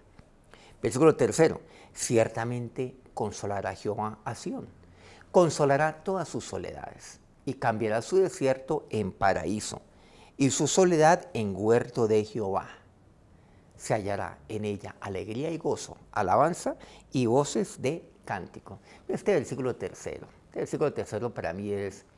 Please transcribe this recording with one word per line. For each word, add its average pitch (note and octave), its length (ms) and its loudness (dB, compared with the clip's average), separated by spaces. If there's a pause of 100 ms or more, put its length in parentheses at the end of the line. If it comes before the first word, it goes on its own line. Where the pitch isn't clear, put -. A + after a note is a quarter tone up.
(800)
Versículo B2+ 320 6
tercero: B2 460 2 (320)
"Ciertamente A#2+ 1040 -2 (180)
consolará G2+ 600 -4
Jehová G#2+ 480 -4
a A#2 100 -8
Sión, A#3 320 -10 (640)
consolará D3+ 720 4
todas F#3+ 260 -4
sus A#2+ 160 -8
soledades, E2 760 -12 (240)
y C3+ 100 -4
cambiará A2+ 480 0
su - 140 -2
desierto D3+ 760 0
en G2+ 220 -2
paraíso, F#2+ 680 -2 (560)
y C3+ 140 4
su D#3 160 2
soledad F3 680 6
en G#2 200 -2
huerto A2+ 540 2
de G#2+ 160 4
Jehová. F#2+ 440 -4 (1080)
Se - 180 -2
hallará G2+ 440 -4 (100)
en G#2+ 160 -6
ella G2+ 360 -6
alegría G#2 520 -6
y D#3+ 60 -6
gozo, D3+ 380 -4 (140)
alabanza B2 640 2 (380)
y B2+ 140 0
voces C#3+ 540 0
de D3 300 -6 (140)
cántico". - 560 -10 (260)
Este - 280 0
versículo B2+ 420 -2
tercero, - 500 -10 (200)
este - 120 -12
versículo C#3+ 340 -2
tercero A2 400 -6
para F2+ 200 -4
mí G2+ 180 -6
es G2+ 340 -6 (140)